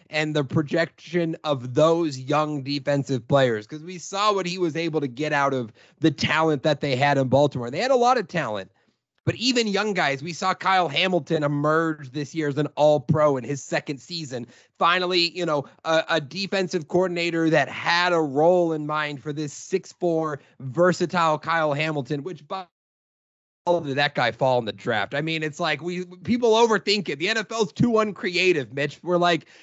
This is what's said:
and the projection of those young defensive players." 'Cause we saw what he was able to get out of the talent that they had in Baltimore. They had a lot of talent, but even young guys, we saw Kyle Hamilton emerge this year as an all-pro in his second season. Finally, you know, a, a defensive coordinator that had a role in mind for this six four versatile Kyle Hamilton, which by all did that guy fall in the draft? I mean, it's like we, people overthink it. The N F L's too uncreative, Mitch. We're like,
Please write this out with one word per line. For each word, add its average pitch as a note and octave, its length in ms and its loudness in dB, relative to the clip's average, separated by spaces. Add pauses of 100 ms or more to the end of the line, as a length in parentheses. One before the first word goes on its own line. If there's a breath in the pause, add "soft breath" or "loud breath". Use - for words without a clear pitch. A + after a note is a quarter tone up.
(120)
and D3+ 240 -2
the D3+ 80 2
projection E3 1000 -2
of B2+ 300 -4
those D#3 460 2
young D3 420 -2
defensive C#3 680 -4
players." B2 380 2
'Cause D3+ 160 -14
we F3+ 160 -14
saw G3 340 0
what F#3+ 140 0
he F3+ 140 -6
was E3 160 0
able D#3+ 260 -2
to C#3+ 60 -4
get D3 260 -4
out C#3 220 2
of A#2+ 180 -4 (260 soft breath)
the D#3+ 120 4
talent D#3 520 0
that D3+ 180 0
they C#3 140 0
had C#3 220 4
in C3+ 120 2
Baltimore. C3 420 2
They D3 80 -6
had B3 100 -2
a C4+ 60 4
lot B3 240 4
of F#3+ 80 -6
talent, G#2+ 440 -6 (540)
but - 120 0
even A#3+ 280 2
young G#3 280 0
guys, C#3+ 280 0
we E3+ 120 -8
saw F#3 200 -2
Kyle F#3 340 2
Hamilton E3 560 0
emerge D3+ 680 0
this D3 240 -10
year D#3 120 -2
as C#3+ 120 -2
an C#3+ 160 -2
all-pro D3+ 600 4
in B2+ 80 -6
his C3+ 200 -8
second D3 340 -6
season. C3 480 -10 (320 soft breath)
Finally, F3+ 580 2
you G3 120 -2
know, D3 180 0 (180 loud breath)
a, D#3+ 260 2
a D#3+ 120 2
defensive F#3 680 -4
coordinator E3+ 600 0
that D3 200 2
had F3 440 0
a E3 80 2
role D#3+ 500 4
in D3+ 140 -4
mind D3 340 -4
for D3+ 140 -10
this D3 180 -6
six - 420 -8
four D#3+ 480 -2 (180 soft breath)
versatile E3 800 0
Kyle D#3+ 340 0
Hamilton, D3 480 -4
which D3+ 260 -14
by F#3+ 200 -10 (1000)
all F3 140 2
did C3+ 160 -4
that C#3+ 160 0
guy B2 180 2
fall B2+ 280 2
in A#2 60 -4
the G#2 60 -4
draft? G2+ 440 -4
I C#3+ 60 -2
mean, D#3+ 200 -4
it's D#3 180 -8
like D#3 220 -2
we, F3 240 -6 (180)
people A#3+ 280 2
overthink G#3+ 580 2
it. D3 80 -6
The E3 120 -2
N A3 80 -2
F A3 140 -6
L's A3+ 220 -2
too A#3 240 2
uncreative, F3+ 720 0
Mitch. C#3+ 300 -4
We're F3 160 0
like, E3+ 300 2 (160 loud breath)